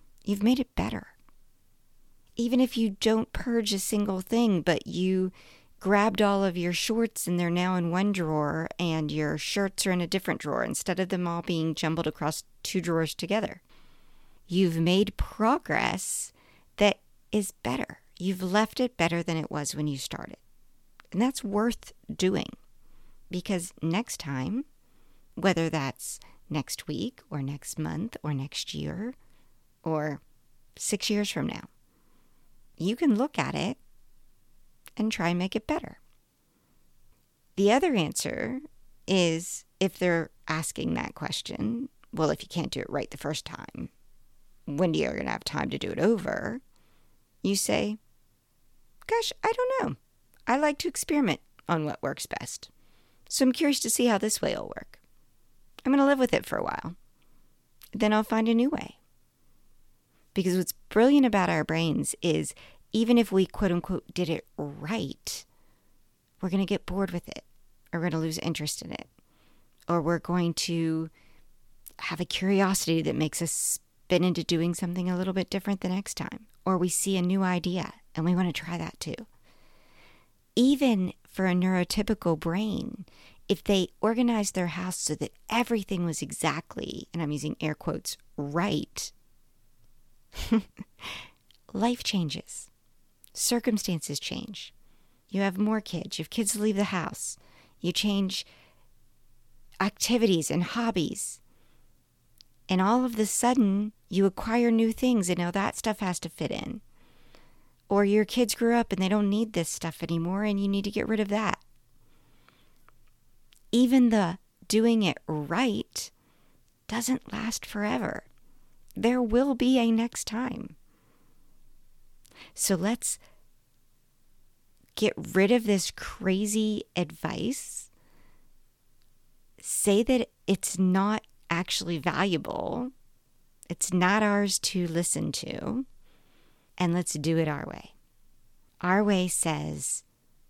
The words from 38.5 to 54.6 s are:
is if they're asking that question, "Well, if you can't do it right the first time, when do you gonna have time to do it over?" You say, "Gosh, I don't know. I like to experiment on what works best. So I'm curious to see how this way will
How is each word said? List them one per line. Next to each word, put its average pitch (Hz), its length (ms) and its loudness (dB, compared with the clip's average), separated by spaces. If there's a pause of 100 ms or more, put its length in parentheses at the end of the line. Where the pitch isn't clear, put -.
is 170 560 0 (160)
if 190 180 0
they're 170 340 2 (160)
asking 160 460 -4
that - 220 -6
question, - 720 -6 (220)
"Well, - 180 2
if - 120 -2
you - 60 -16
can't 156 240 -4
do - 100 -6
it - 80 -10
right - 200 -4
the 143 80 -14
first - 280 -6
time, - 440 -12 (760)
when 160 260 0
do 156 80 0
you 147 100 0
gonna - 220 -6
have - 120 -6
time - 260 -4
to - 80 -6
do - 140 -6
it - 80 -6
over?" 220 600 0 (800)
You 196 140 0
say, 208 440 -2 (1080)
"Gosh, 453 260 0 (120)
I 440 100 2
don't 508 280 0
know. - 140 -4 (500)
I 247 120 2
like 294 220 2
to - 80 -2
experiment 277 540 0 (280)
on 156 160 0
what - 160 -6
works - 240 -4
best. - 440 -10 (600)
So - 160 2
I'm 262 60 4
curious 285 300 2
to 226 80 -4
see 240 180 2
how 214 100 4
this 214 240 -2
way - 140 0
will 50 200 -8